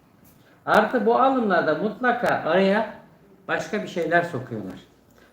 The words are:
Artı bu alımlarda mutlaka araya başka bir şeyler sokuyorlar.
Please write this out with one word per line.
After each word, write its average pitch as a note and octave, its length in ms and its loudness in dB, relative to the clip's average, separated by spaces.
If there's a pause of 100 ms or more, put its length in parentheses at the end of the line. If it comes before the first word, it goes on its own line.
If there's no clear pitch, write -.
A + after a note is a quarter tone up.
(640)
Artı G#3 400 2
bu A#3 100 4
alımlarda G#3+ 600 2
mutlaka G#3+ 520 -2
araya F#3+ 680 2 (540)
başka F3+ 360 -4
bir D#3+ 40 -10
şeyler E3+ 360 0
sokuyorlar. A2 560 -8 (540)